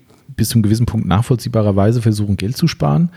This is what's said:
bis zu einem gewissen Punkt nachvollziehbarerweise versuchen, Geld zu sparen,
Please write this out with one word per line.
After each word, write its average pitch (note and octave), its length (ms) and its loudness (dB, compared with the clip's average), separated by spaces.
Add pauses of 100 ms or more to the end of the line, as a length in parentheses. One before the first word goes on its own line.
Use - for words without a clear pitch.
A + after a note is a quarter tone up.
(400)
bis A2+ 100 0
zu - 60 -2
einem A2 80 4
gewissen A2 240 2
Punkt - 200 -4
nachvollziehbarerweise A2 960 0
versuchen, G#2 360 0
Geld G#2 200 -4
zu E3+ 100 0
sparen, D3+ 480 0